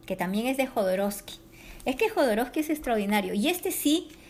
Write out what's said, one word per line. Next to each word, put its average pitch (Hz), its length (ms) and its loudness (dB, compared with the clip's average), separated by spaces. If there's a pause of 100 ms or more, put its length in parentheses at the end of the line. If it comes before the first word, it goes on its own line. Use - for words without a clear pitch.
que 190 80 -4
también 190 320 -2
es 269 100 0
de 262 120 0
Jodorowsky. 202 680 0 (500)
Es 262 120 -2
que 440 120 2
Jodorowsky 254 520 2
es 311 100 -2
extraordinario. 208 640 0
Y 208 140 2
este 359 240 -2
sí, 311 360 0 (220)